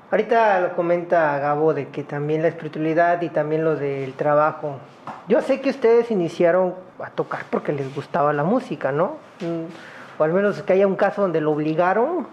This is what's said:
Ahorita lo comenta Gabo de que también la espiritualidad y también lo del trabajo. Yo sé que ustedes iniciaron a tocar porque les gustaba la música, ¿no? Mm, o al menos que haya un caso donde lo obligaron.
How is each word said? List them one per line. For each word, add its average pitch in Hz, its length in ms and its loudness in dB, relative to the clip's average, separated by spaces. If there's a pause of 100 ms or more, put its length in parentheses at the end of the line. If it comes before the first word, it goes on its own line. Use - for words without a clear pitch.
(120)
Ahorita 214 500 2
lo 180 140 -2
comenta 170 640 2
Gabo 147 340 2
de 139 160 -4
que 147 140 -8
también 147 380 -2
la 170 80 2
espiritualidad 160 720 0
y 165 80 -4
también 156 340 0
lo 160 120 2
del 139 380 -4
trabajo. 147 640 0 (500)
Yo 247 140 2
sé 269 200 -2
que 269 100 0
ustedes 233 400 4
iniciaron 180 640 2 (280)
a - 60 -12
tocar - 400 -6
porque 175 240 -4
les 139 200 -6
gustaba 147 380 0
la 147 120 0
música, 170 480 -2
¿no? 196 260 0 (240)
Mm, 165 240 -4 (540)
o 156 40 4
al 156 80 4
menos 185 300 0
que 190 120 0
haya 196 140 6
un 190 80 0
caso 202 280 0
donde 165 180 0
lo 151 100 2
obligaron. 180 800 0